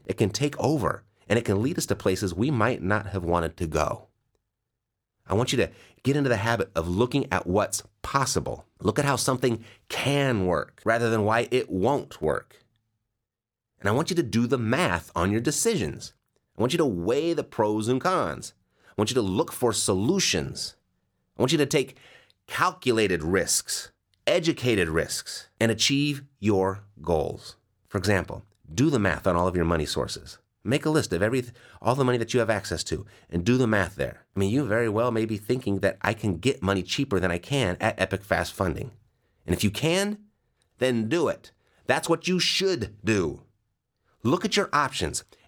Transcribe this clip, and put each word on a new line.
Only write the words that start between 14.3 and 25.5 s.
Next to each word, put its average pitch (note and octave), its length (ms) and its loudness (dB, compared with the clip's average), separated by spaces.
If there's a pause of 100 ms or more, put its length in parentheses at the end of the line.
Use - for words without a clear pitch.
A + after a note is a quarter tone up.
the B2+ 100 0
math A2+ 580 0
on F2+ 160 2
your A2 100 0
decisions. C#3+ 720 -2 (440)
I - 40 -2
want B2+ 120 2
you E3+ 40 0
to E3 80 4
weigh B2 480 0
the D3+ 100 -2
pros G#2+ 440 0
and B2+ 140 2
cons. D3 520 -2 (340)
I - 100 -20
want G#2+ 140 2
you B2 40 -6
to B2+ 60 4
look G2+ 300 0
for A#2+ 200 0
solutions. G2+ 1040 0 (600)
I - 40 -2
want C3 100 2
you E3 80 2
to D3 60 4
take C#3 300 -2 (520)
calculated A2 760 2
risks, - 680 -2 (360)
educated B2 640 2
risks, - 580 -4 (120)